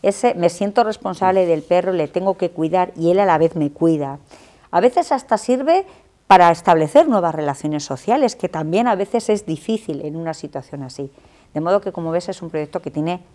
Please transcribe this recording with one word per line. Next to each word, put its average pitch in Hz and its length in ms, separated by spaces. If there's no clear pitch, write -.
ese 226 320
"me 170 160
siento 202 340
responsable 190 600
del 165 160
perro, 180 320
le 156 140
tengo 185 280
que 175 140
cuidar 175 460
y 165 160
él 190 80
a 202 60
la 165 120
vez 160 180
me 147 160
cuida", 147 480
a 175 80
veces 254 320
hasta 240 260
sirve 285 480
para 180 240
establecer 165 580
nuevas 175 260
relaciones 151 480
sociales, 233 540
que 180 100
también 165 400
a 214 80
veces 202 340
es 208 160
difícil 160 600
en 151 100
una 165 180
situación 143 480
así. 135 300
De 151 60
modo 185 220
que, 196 100
como 165 200
ves, 175 180
es 185 120
un 170 80
proyecto 156 320
que 151 80
tiene 165 300